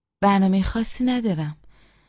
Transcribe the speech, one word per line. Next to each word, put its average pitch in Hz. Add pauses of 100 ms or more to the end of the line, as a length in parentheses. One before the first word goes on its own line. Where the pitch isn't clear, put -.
(220)
برنامه 196
خاصی 226
ندارم. 208 (520)